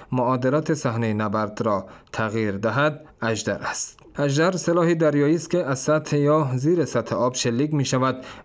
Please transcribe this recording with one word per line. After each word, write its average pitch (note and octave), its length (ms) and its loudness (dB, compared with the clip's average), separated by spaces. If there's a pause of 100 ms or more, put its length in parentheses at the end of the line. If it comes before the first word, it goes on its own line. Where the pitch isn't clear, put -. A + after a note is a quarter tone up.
(120)
معادلات B2+ 640 0
صحنه A#2 400 -2
نبرد G#2+ 480 -2
را G#2 240 0 (260)
تغییر G#2+ 460 -2
دهد، C#3 480 0 (160)
اژدر G#2+ 400 -2
است. - 380 -4 (160)
اژدر D3 360 2
سلاح E3+ 420 2
دریایی D3+ 420 4
است E3 140 -4
که F3+ 160 0
از C3 140 -2
سطح D3+ 380 0
یا D3 380 4
زیر D3+ 300 2
سطح A#2 300 -2
آب B2 200 0
شلیک C3 380 0
می‌شود C3 520 0 (200)